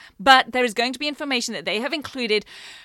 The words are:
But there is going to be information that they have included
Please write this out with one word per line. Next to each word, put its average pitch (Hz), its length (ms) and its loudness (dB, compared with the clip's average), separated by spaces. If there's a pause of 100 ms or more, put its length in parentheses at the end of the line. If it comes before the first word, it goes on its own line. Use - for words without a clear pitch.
(200)
But 254 320 6
there 254 140 2
is 226 80 -2
going 240 180 0
to 254 80 -10
be 294 80 -4
information 277 460 -4
that 151 100 -8
they 165 160 -2
have 262 140 -4
included 240 500 -2 (420)